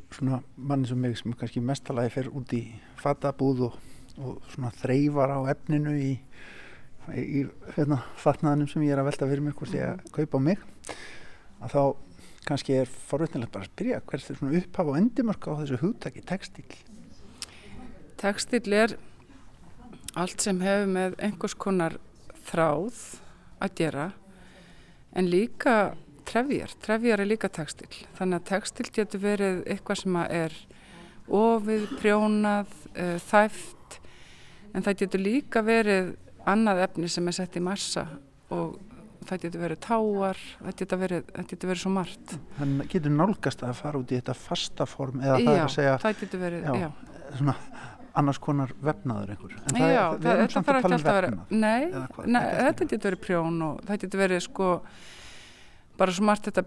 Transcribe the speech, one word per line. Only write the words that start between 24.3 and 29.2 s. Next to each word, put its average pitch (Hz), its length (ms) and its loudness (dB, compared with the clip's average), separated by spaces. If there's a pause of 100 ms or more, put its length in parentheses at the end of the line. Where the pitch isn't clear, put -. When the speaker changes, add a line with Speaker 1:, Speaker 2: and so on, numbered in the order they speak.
Speaker 2:
en 185 160 2
líka 226 460 4 (480)
trefjar. 247 540 0
Trefjar 220 440 2
er 196 40 2
líka 208 240 2
textíl. - 400 -8 (240)
Þannig 180 280 0
að - 80 -10
textíl 202 400 -2
getur 202 340 -2